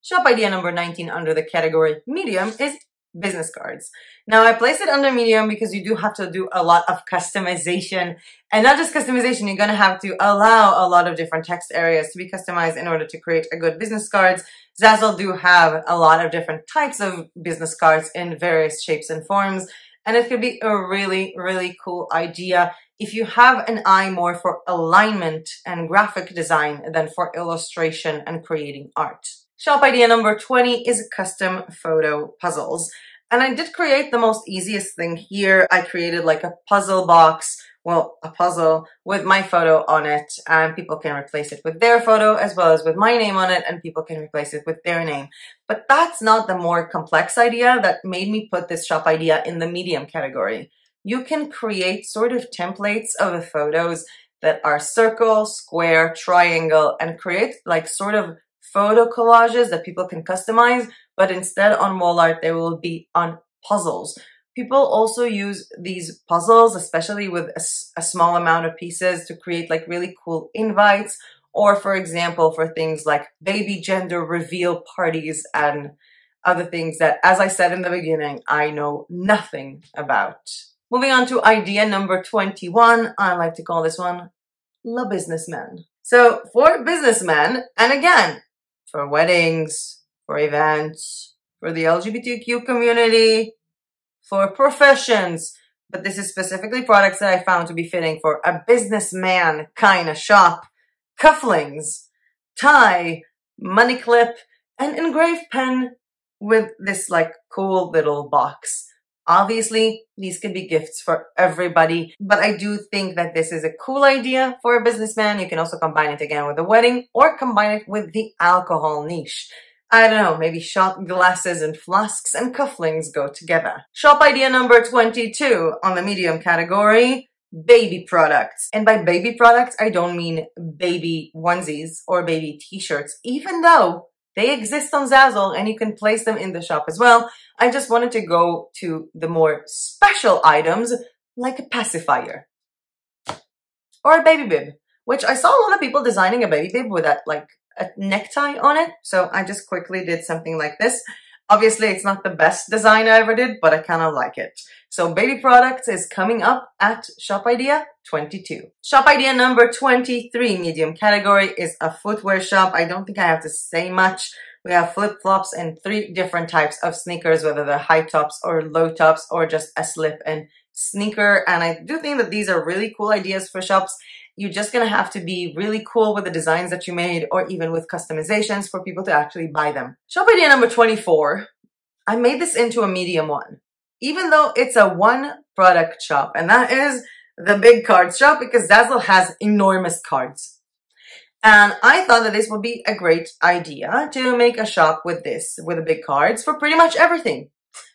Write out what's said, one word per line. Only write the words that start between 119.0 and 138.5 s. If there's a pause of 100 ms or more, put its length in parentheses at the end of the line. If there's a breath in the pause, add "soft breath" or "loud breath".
niche. (400 loud breath)
I
don't
know,
maybe
shot
glasses
and
flasks
and
cufflings
go
together.
Shop
idea
number
twenty-two
on
the
medium
category, (200)
baby
products.
And
by
baby
products,
I
don't
mean (280)
baby
onesies
or
baby
t-shirts,
even
though (280)
they
exist
on
Zazzle
and
you
can
place
them
in
the
shop
as
well. (260 loud breath)
I
just
wanted
to
go (100)